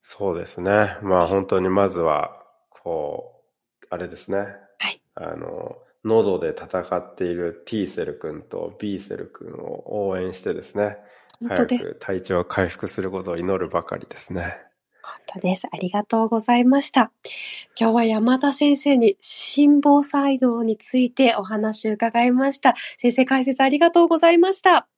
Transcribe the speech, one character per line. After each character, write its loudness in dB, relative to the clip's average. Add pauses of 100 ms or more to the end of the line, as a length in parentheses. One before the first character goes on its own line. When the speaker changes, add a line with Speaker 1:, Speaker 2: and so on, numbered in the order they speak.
Speaker 1:
そ -6
う -6
で -10
す -16
ね。 0
ま 2
あ、 4
本 0
当 0
に 0
ま 2
ず -4
は、 -2 (260)
こ -10 (400)
う、 -20
あ -6
れ -10
で -18
す -20
ね。 -2
Speaker 2:
は -10
い。 -14 (140)
Speaker 1:
あ -10
の、 -12 (260)
喉 2
で -4
戦 -8
っ -6
て -6
い -4
る -6
T -4
セ -8
ル -8
君 -12
と -10
B -8
セ -12
ル -12
君 -18
を -8
応 -4
援 -6
し -16
て -4
で -8
す -20
ね、 -2 (440)
Speaker 2:
本 -4
当 2
で -2
す。 -6
Speaker 1:
早 -10
く -20
体 -6
調 -2
回 0
復 -10
す -8
る -6
こ -8
と -6
を -4
祈 -2
る -4
ば -2
か -8
り -14
で -20
す -16
ね。 -8 (440)
Speaker 2:
本 -18 (200)
当 -12
で 0
す。 -12
あ -12
り -6
が -2
と 0
う -6
ご 0
ざ 2
い 4
ま 6
し -10
た。 2 (680)
今 2
日 2
は 2
山 2
田 2
先 2
生 2
に 4
心 4
房 6
細 0
動 0
に 0
つ -4
い 2
て 4
お -4
話 -4
を 0
伺 0
い 4
ま 2
し -12
た。 4 (240)
先 2
生、 2
解 0
説 0
あ 4
り 2
が 6
と 6
う 6
ご 2
ざ 6
い 6
ま 4
し -8
た。 4 (100)